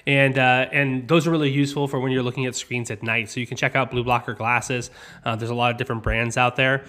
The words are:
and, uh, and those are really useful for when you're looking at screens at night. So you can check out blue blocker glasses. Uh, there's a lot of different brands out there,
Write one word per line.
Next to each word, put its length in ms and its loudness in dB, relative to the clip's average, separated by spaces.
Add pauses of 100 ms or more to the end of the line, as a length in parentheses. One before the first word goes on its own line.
and, 280 4
uh, 360 4
and 340 0
those 180 4
are 60 -2
really 200 0
useful 360 0
for 140 -2
when 100 -2
you're 140 0
looking 220 -4
at 100 -6
screens 340 -6
at 100 -10
night. 300 -2
So 80 -10
you 80 -4
can 100 -10
check 200 0
out 160 0
blue 100 -2
blocker 320 -2
glasses. 560 -2 (340)
Uh, 120 -2
there's 140 -4
a 40 -4
lot 160 2
of 60 -2
different 260 -4
brands 340 0
out 200 2
there, 320 2